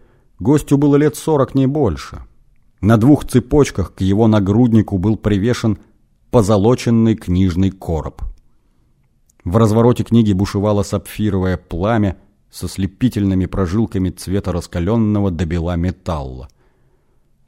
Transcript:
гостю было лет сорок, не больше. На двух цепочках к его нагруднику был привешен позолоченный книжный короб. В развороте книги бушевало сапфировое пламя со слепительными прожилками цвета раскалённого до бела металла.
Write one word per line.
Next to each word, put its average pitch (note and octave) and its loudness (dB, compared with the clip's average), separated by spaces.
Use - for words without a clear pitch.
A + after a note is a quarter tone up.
гостю C#3+ 2
было C#3+ 2
лет D3 2
сорок, C#3 -2
не C3+ 2
больше. B2+ -4
На G#2+ 4
двух B2+ 4
цепочках - 0
к - -10
его G2 2
нагруднику G#2+ 2
был G#2 0
привешен G#2 -2
позолоченный A2+ 2
книжный F#2 0
короб. - -8
В F2+ -2
развороте A2+ 2
книги A2+ 2
бушевало G2+ 0
сапфировое F#2+ -4
пламя G2+ -2
со - -10
слепительными F#2+ -2
прожилками F#2 -2
цвета F#2 -6
раскалённого G2+ -2
до F2 -4
бела E2+ -4
металла. D2 -6